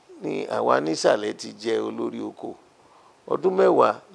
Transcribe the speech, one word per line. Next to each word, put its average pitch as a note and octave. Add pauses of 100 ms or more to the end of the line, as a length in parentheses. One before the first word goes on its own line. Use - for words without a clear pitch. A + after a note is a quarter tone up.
ni D#3
àwa A#2+
nísàlẹ̀ C#3+
ti A2+
jẹ G#2+
olórí A2+
oko. - (720)
Ọdún D#3
mẹ́wàá D3 (220)